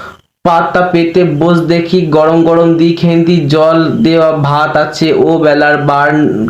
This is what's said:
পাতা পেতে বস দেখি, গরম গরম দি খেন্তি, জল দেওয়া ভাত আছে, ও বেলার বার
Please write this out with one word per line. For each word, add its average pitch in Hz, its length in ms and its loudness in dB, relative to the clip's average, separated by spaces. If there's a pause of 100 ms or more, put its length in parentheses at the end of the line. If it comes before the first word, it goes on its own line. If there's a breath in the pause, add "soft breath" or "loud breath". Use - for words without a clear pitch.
(420 loud breath)
পাতা 170 380 0
পেতে 175 440 0
বস 165 360 0
দেখি, 170 400 -2
গরম 160 440 2
গরম 165 300 2
দি 170 180 2
খেন্তি, 170 440 0
জল 160 480 0
দেওয়া 160 480 0
ভাত 151 440 -2
আছে, 151 380 -2
ও 160 240 0
বেলার 147 400 0
বার 143 320 0 (400)